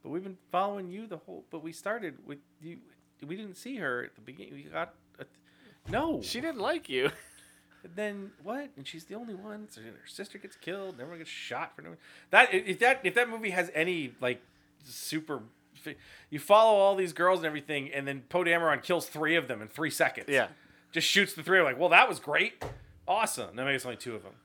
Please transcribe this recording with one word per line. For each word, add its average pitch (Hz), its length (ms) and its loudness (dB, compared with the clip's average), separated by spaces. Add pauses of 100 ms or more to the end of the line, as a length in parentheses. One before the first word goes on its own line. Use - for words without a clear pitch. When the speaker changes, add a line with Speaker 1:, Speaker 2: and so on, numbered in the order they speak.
Speaker 1:
But - 80 -14
we've 175 140 -6
been 190 140 -14 (120)
following 196 400 -2
you 214 160 -12
the 180 120 -12
whole. 175 340 -16
But 160 100 -10
we 165 80 -10
started 196 460 -8 (100)
with 143 120 -14 (220)
you. 165 180 -16 (460)
We 160 120 -10
didn't 208 180 -12
see 254 220 -12
her 131 300 -2
at - 100 -18
the - 40 -20
beginning. 127 340 -18
We 139 100 -16
got 160 300 -6 (260)
a 139 40 -10
th-, - 40 -20 (600)
no. 262 320 0
Speaker 2:
She 226 200 -6
didn't 294 200 -6
like 294 280 -2
you. 135 260 2
<laughs> - 60 -20 (640)
Speaker 1:
And 175 120 -18
then 202 340 -6 (140)
what? 262 320 -8
And 139 100 -14
she's 165 200 -14
the - 100 -14
only 233 180 -12
one. 214 340 -14
So - 120 -20
her 110 140 -16 (120)
sister - 320 -14
gets 196 180 -18
killed. 190 380 -8
And 120 60 -16
everyone 165 180 -12
gets 160 120 -14
shot - 460 -8
for 143 60 -18
no. 165 80 -14 (400)
That 233 220 10
i-, 185 40 2 (100)
if 190 140 -4
that 262 240 6
if 180 100 0
that 240 140 2
movie 220 220 -6
has 180 240 -2
any, 156 460 -2
like, 123 200 -2 (440)
super, 139 580 -8 (320)
fi-, 151 220 -14 (340)
you 151 100 -6
follow 214 380 8
all 196 180 8
these 185 160 0
girls 175 280 4
and 160 60 -2
everything, 147 460 -4
and 139 140 -4
then 139 220 -6
Poe 180 160 0
Dameron 170 400 4
kills 175 240 0
three 156 260 0
of 151 140 2
them 113 140 -4
in 110 60 -12
three 160 220 -4
seconds. - 380 0
Speaker 2:
Yeah. 131 180 4 (460)
Speaker 1:
Just 160 160 0
shoots 196 260 4
the 160 100 -12
three. 185 160 6
Like, 135 160 4
well, 175 120 4
that 208 200 8
was 196 120 -6
great, 160 420 -2 (460)
awesome. 175 480 -4
No, 127 80 -6
maybe 139 100 0
it's 131 100 -4
only 123 120 -8
two 117 180 -10
of 101 80 -10
them. 95 120 -18 (100)